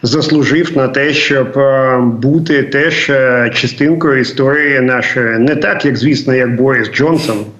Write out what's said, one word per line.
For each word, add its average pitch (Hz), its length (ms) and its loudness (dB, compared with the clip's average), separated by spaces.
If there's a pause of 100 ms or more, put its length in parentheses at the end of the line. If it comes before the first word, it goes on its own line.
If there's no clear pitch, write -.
заслужив 147 720 0
на 131 100 2
те, 139 260 0
щоб, 135 440 0
е, 135 400 2
бути 135 680 0
теж, 147 460 -2
е, 127 440 2
частинкою 147 640 0
історії 139 600 0
нашої. 123 600 -2
Не 143 160 2
так, - 300 -2
як, 139 120 0
звісно, 135 380 0
як 123 200 0
Борис 120 360 0
Джонсон. 135 540 -2 (140)